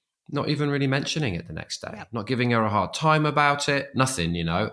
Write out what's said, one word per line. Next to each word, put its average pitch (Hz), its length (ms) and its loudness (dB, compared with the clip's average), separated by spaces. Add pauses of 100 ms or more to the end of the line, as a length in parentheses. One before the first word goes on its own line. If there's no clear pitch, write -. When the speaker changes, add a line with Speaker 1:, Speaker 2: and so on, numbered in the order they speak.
(300)
Speaker 1:
not 143 180 -2
even 147 220 0
really 139 160 0
mentioning 135 480 -2
it 85 120 -6
the 82 60 -12
next - 300 -10
day, - 100 -10
Speaker 2:
Yep. - 200 -16
Speaker 1:
not 107 140 -6
giving 123 260 2
her 117 100 4
a 107 80 2
hard 98 240 0
time 156 320 2
about 143 420 2
it, 139 260 -2
nothing, 87 400 2
you 85 100 -2
know, 90 280 0